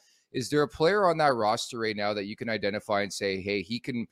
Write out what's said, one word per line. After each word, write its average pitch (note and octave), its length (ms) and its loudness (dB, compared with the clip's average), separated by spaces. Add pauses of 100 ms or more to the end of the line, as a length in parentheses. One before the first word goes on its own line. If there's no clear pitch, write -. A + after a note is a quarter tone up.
(300)
Is B2 180 -4
there D3 140 4
a C#3 60 0
player F#3 400 2
on D#3+ 100 2
that D3 160 4
roster A#2 460 0
right A2 160 -2
now G#2 180 0
that G2+ 120 -4
you G#2+ 100 -8
can A#2+ 120 -8
identify G2+ 540 0
and G2 100 -4
say, F#2+ 280 -2
"Hey, G2 220 -2
he A2+ 180 -6
can, A#2+ 320 -4